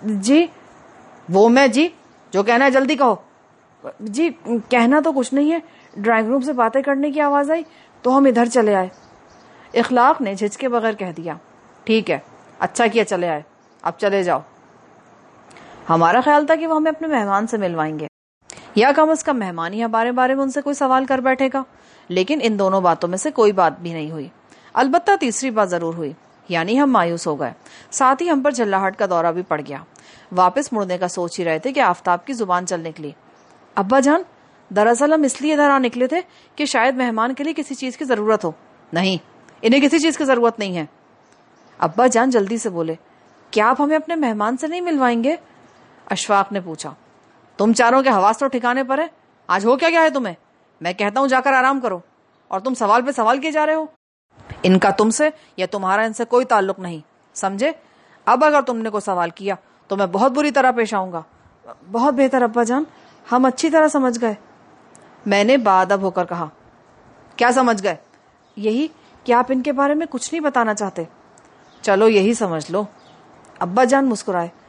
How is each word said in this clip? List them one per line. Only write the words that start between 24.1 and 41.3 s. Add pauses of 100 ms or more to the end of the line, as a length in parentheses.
हुई। (440)
अलबत्ता
तीसरी
बात
जरूर
हुई, (340)
यानी
हम
मायूस
हो
गए। (380)
साथ
ही
हम
पर
झल्लाहट
का
दौरा
भी
पड़
गया। (480)
वापस
मुड़ने
का
सोच
ही
रहे
थे
कि
आफताब
की
जुबान
चल
निकली। (640)
"अब्बा
जान, (460)
दरअसल
हम
इसलिए
इधर
आ
निकले
थे (360)
कि
शायद
मेहमान
के
लिए
किसी
चीज़
की
ज़रूरत
हो।" (380)
"नहीं, (440)
इन्हें
किसी
चीज़
की
ज़रूरत
नहीं
है।" (920)